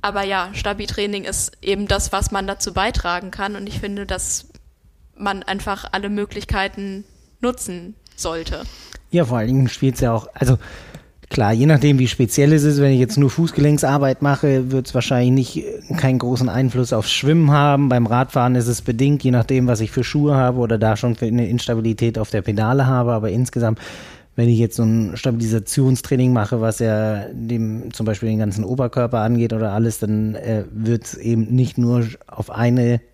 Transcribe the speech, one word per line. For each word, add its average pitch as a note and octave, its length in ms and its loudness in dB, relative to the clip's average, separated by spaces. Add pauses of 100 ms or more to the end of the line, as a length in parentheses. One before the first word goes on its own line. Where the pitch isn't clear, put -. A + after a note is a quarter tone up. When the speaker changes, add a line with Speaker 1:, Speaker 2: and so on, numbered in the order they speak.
Speaker 1:
Aber G3+ 220 -4
ja, F#3+ 300 -4
Stabi-Training G#3 720 -6
ist - 260 -6 (100)
eben G3 260 -4
das, G3+ 240 -2
was G3 200 -2
man G3 160 -4
dazu G3 260 -6
beitragen F#3 580 -4
kann. G3+ 240 -6
Und G3+ 120 -12
ich - 120 -8
finde, G3+ 260 -8
dass - 420 -6 (720)
man G3 260 -6
einfach G3 480 -6
alle G3+ 180 -4
Möglichkeiten G3+ 960 -6 (380)
nutzen G#3 540 -6 (200)
sollte. E3 480 -8 (480)
Speaker 2:
Ja, F3 140 4
vor A#2+ 120 -2
allen A2 100 0
Dingen C3 220 2
spielt's C3+ 300 -2
ja B2 140 2
auch, A#2 200 -4
also B2+ 240 2 (720)
klar, A2 240 2
je A#2 140 4
nachdem, C#3+ 320 6
wie C3 80 4
speziell C#3 460 2
es D3+ 100 4
ist, D3 180 2
wenn C#3 120 6
ich B2+ 60 4
jetzt B2+ 180 0
nur C#3+ 120 4
Fußgelenksarbeit C#3+ 960 2
mache, C3+ 480 2
wird's C3 240 -4
wahrscheinlich B2+ 600 2
nicht, - 100 -6 (260)
äh, - 40 -2
keinen C3 220 0
großen B2 320 0
Einfluss B2+ 440 0
aufs A2 180 -2
Schwimmen D3+ 400 2
haben. C#3+ 380 4
Beim B2 180 2
Radfahren B2+ 480 2
ist A#2+ 120 0
es A#2+ 140 -2
bedingt, C3+ 420 0
je C3 80 2
nachdem, B2 360 2
was A2+ 140 2
ich A2 100 -4
für B2+ 120 -2
Schuhe D3 320 0
habe B2+ 240 2
oder A2+ 200 0
da A2 180 2
schon A#2+ 180 0
für A#2 120 -4
eine A#2 200 0
Instabilität A2+ 720 0
auf A2 140 -4
der G#2+ 100 -2
Pedale A2 460 2
habe. B2 260 2
Aber A2 160 0
insgesamt, A#2 500 0 (580)
wenn A#2 120 4
ich A2+ 100 4
jetzt A2+ 180 0
so A#2 60 2
ein A2 340 2
Stabilisationstraining B2 1120 0
mache, A2+ 300 2
was A2 180 0
ja G#2+ 540 0
dem, A2+ 600 -4
zum - 120 -4
Beispiel A2 240 -2
den A2 100 0
ganzen G#2 240 -2
Oberkörper A#2+ 560 0
angeht A#2 320 2
oder A2 220 -2
alles, A2+ 260 0
dann, G#2+ 360 -2
äh, A2 360 -4
wird's A2+ 440 -4
eben A2+ 380 0
nicht B2+ 240 2
nur A#2+ 300 2 (200)
auf - 220 -8
eine A#2+ 520 2 (120)